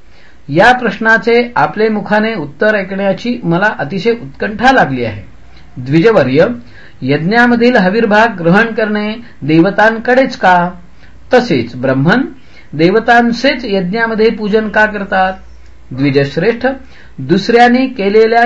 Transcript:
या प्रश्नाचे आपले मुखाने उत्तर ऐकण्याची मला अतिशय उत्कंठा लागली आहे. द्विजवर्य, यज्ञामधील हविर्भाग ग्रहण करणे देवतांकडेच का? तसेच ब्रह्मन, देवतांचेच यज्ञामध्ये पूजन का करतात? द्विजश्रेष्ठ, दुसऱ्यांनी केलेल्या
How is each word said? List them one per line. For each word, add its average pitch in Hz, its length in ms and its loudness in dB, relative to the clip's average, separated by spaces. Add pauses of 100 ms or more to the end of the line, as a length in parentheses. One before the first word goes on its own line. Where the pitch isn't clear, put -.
(500)
या 190 220 4
प्रश्नाचे 233 840 0
आपले 180 340 0
मुखाने 214 460 -2
उत्तर 214 400 -2
ऐकण्याची 196 680 -4
मला 175 240 0 (120)
अतिशय 190 320 -4
उत्कंठा 226 600 -2
लागली 135 340 0
आहे. 101 180 -10 (540)
द्विजवर्य, 151 680 2 (560)
यज्ञामधील 233 720 2
हविर्भाग 208 640 2
ग्रहण 202 340 2
करणे 214 420 -4 (260)
देवतांकडेच 220 960 2
का? 180 320 2 (640)
तसेच 135 420 0
ब्रह्मन, 135 460 0 (520)
देवतांचेच 233 920 2
यज्ञामध्ये 220 640 -2
पूजन 214 400 -2
का 214 160 2
करतात? 196 480 -2 (580)
द्विजश्रेष्ठ, 143 760 0 (500)
दुसऱ्यांनी 240 680 2
केलेल्या 220 580 2